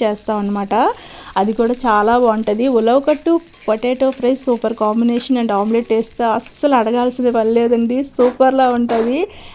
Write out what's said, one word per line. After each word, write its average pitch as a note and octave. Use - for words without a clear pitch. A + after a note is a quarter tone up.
చేస్తాం G#3
అనమాట. G3+
అది G3+
కూడా A#3
చాలా A3+
బాగుంటుంది. A3
ఉలవ A#3
కట్టు, D4+
పొటాటో B3+
ఫ్రై C4
సూపర్ A#3
కాంబినేషన్. A#3
And A#3
ఆమ్లెట్ A3
వేస్తే A3+
అస్సలు B3
అడగాల్సిన B3
పని A3+
లేదండి, A#3
సూపర్లా C4
ఉంటుంది. A#3+